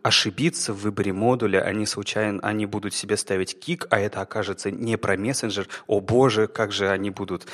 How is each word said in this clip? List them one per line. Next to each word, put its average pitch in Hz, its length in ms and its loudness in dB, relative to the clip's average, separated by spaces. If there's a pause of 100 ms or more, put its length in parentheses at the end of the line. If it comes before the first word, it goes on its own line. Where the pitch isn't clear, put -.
ошибиться 120 720 2
в 98 100 -8
выборе 101 300 0
модуля, 110 480 4
они 104 260 0
случайно, 104 560 -2
они 107 240 0
будут 104 280 -4
себе 104 220 -2
ставить 95 440 -2
Кик, 170 300 -6
а 113 100 2
это 101 220 -2
окажется 98 500 -4
не 113 240 -2
про 98 200 0
мессенджер. 104 520 -4 (180)
О 101 140 2
боже, 110 480 4
как 107 240 -2
же 98 160 0
они 98 220 0
будут, 95 440 -6